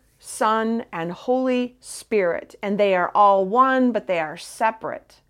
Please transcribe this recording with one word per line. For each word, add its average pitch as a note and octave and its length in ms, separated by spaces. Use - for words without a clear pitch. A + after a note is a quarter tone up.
Son, A3 720
and E3+ 180
Holy B3 680
Spirit, - 800
and G3+ 180
they G3 160
are F3+ 200
all G3 280
one, B3+ 480
but G#3 140
they F3+ 140
are D#3 180
separate. - 920